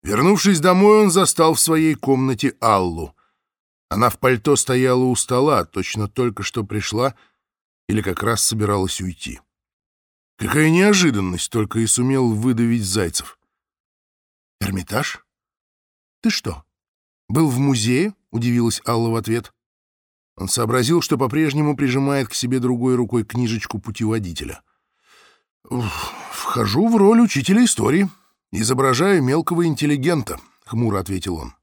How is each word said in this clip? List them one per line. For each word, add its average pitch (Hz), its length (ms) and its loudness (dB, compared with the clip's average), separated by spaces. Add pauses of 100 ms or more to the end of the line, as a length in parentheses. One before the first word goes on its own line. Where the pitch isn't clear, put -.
Вернувшись 165 560 2
домой, 190 420 6
он 202 80 4
застал 165 460 2
в - 40 -2
своей 160 360 2
комнате 131 680 0
Аллу. 90 540 0 (720)
Она 113 220 0
в - 80 -12
пальто 127 360 2
стояла 127 480 2
у 127 120 2
стола, 127 500 0
точно 101 420 -6
только 117 360 -4
что - 200 -6
пришла 107 520 -4 (760)
или 104 140 0
как 92 180 -4
раз 107 220 0
собиралась 101 580 -2
уйти. - 380 -10 (1000)
«Какая 151 320 0
неожиданность!» — 160 840 2
только 110 280 -2
и 113 80 0
сумел 123 480 0
выдавить 117 500 0
Зайцев. 92 540 -4 (1200)
«Эрмитаж? 98 640 -6 (960)
Ты 113 80 0
что, 90 360 -8 (600)
был 147 220 2
в 123 80 -2
музее?» — 135 560 0 (180)
удивилась 117 540 0
Алла 117 240 0
в 113 60 -2
ответ. 113 400 -6 (800)
Он 95 120 -10
сообразил, 120 540 0
что - 160 -2
по-прежнему 147 580 0
прижимает 139 520 0
к - 80 -12
себе 123 240 -2
другой 127 340 0
рукой 117 300 0
книжечку 113 560 -4
путеводителя. 104 800 -6 (1040)
«Уф, 120 500 -8 (180)
вхожу 117 560 -2
в 226 80 2
роль 214 240 6
учителя 202 460 2
истории. 165 440 0 (420)
Изображаю 131 680 2
мелкого 165 440 0
интеллигента», — 147 720 -2 (260)
хмуро 110 340 -2
ответил 92 360 -6
он. 64 260 -12